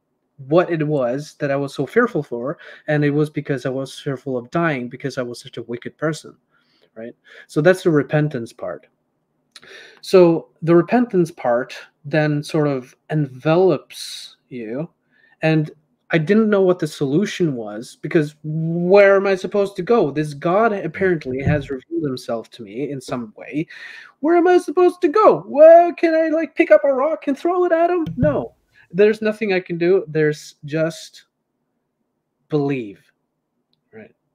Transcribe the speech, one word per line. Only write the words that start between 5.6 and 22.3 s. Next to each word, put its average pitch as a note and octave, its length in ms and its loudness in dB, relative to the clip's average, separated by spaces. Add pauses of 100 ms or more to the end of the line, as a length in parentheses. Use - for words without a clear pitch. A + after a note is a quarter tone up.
wicked - 340 -12
person, - 380 -8 (600)
right? A2+ 200 -16 (320)
So - 140 -2
that's F#3 220 4
the F3+ 80 2
repentance D3 600 -2
part. - 360 -14 (1160)
So E3+ 480 4 (120)
the E3 140 4
repentance F#3 560 2
part B2 460 -4 (260)
then D3+ 400 -2
sort D3+ 240 -2
of C3 260 -4 (160)
envelops D#3 1300 -2 (140)
you, B2 400 -10 (520)
and D#3 300 0 (400)
I E3+ 60 2
didn't G3+ 320 2
know G3+ 120 2
what F3+ 180 2
the D#3+ 80 -4
solution D3+ 680 -2
was, A2 460 -12
because D3+ 420 -2
where F3 720 4
am G3 120 2
I G3 80 2
supposed G3 420 -4
to F#3 60 -6
go? F3+ 280 2
This D3+ 220 -4
God F#3+ 400 0
apparently E3 680 -4
has C#3+ 260 0
revealed D#3 340 -8
himself B2 480 -8